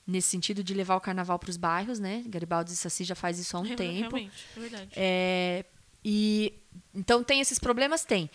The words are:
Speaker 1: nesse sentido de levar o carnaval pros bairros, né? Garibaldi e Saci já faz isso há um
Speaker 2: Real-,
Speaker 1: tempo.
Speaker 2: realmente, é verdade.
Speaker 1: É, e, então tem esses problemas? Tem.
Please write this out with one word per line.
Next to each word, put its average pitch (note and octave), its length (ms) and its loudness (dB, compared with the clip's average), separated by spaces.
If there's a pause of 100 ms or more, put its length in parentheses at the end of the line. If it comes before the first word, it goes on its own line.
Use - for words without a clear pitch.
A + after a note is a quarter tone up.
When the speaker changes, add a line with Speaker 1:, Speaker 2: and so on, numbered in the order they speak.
Speaker 1:
nesse F3+ 220 2
sentido G3 360 -2
de F#3+ 120 -4
levar F#3+ 220 2
o F#3 40 0
carnaval F3+ 380 0
pros F3 180 -6
bairros, F3+ 420 0
né? G3+ 280 -4
Garibaldi E3+ 460 -2
e - 20 -8
Saci F3 300 -4
já F3 100 -4
faz F3 240 -4
isso F3 180 -6
há - 20 -2
um F3 40 -2
Speaker 2:
Real-, A#3 120 -4
Speaker 1:
tempo. F3+ 220 -2 (180)
Speaker 2:
realmente, G#3 280 -6 (120)
é A3+ 40 -12
verdade. A3+ 360 -10
Speaker 1:
É, F#3 680 2 (420)
e, G#3+ 460 4 (400)
então A#3+ 300 4
tem C#4 180 4
esses C4+ 180 0
problemas? C4+ 460 2
Tem. F3+ 300 2